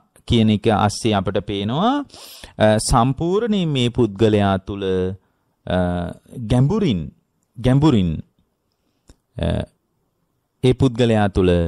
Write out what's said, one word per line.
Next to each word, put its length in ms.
කියන 220
එක 220
අස්සේ 420
අපිට 320
පේනවා, 480
අ, 120
සම්පූර්ණයෙන් 920
මේ 220
පුද්ගලයා 680
තුළ, 260
අ, 100
ගැඹුරින්, 600
ගැඹුරින්, 520
අ, 140
ඒ 100
පුද්ගලයා 540
තුළ 240